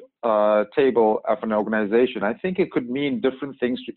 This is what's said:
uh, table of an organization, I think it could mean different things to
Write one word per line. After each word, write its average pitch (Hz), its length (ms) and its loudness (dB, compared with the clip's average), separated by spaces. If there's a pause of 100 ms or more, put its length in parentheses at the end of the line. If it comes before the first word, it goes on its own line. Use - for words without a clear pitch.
(220)
uh, 107 500 2
table 113 540 2
of 107 160 0
an 113 100 -2
organization, 110 680 0
I 107 120 -2
think 185 260 -4
it 170 100 -2
could 127 180 -4
mean 131 320 -4
different 131 380 -4
things 123 280 -2
to - 100 -12